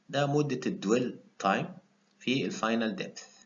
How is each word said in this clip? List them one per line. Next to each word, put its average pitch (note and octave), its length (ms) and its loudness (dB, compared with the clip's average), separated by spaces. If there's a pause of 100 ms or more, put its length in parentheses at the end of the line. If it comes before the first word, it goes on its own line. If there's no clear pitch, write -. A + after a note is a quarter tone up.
ده C#3+ 180 2
مدة C#3+ 400 2
الدويل G#2+ 520 2 (200)
تايم A2 300 2 (500)
في B2+ 260 0
الفاينل A2 520 0
ديبث، - 320 -10 (180)